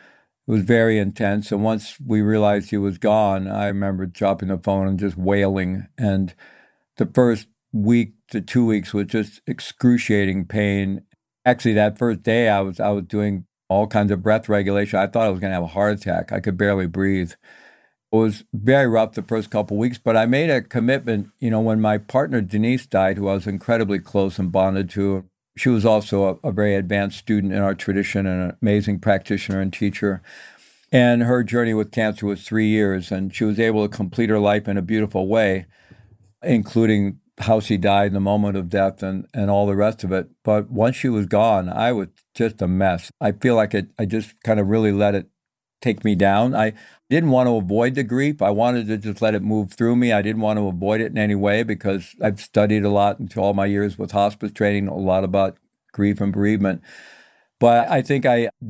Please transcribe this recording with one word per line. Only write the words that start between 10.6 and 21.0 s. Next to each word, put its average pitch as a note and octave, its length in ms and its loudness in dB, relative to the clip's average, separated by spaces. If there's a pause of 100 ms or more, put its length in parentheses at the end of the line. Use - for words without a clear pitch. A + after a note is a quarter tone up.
Actually, A#2+ 280 2
that G#2+ 220 2
first A#2+ 260 -2
day, A2+ 280 2
I G2 100 2
was, F#2+ 200 -6
I G#2 100 0
was G2+ 140 -4
doing G#2 420 -4 (240)
all G2+ 160 0
kinds G#2 240 0
of F#2+ 120 -2
breath A2 260 0
regulation. G2+ 500 0
I G2 80 2
thought A2+ 200 0
I - 20 2
was F#2 120 -4
gonna F#2+ 120 -6
have F2 100 -4
a E2+ 40 -6
heart G2+ 260 0
attack. F2 400 -6
I G2 80 -4
could F#2+ 160 -4
barely G2 300 0
breathe. F#2 460 -2 (760)
It A2 60 0
was A2 280 0 (100)
very B2+ 320 4
rough A2+ 260 2
the A2+ 80 -10
first A2 300 -6
couple G#2 260 -4
of G#2 40 0
weeks, A#2+ 180 -2
but A2+ 180 2
I A2 80 4
made C#3 240 2
a C3 140 2
commitment. A#2+ 640 -2 (100)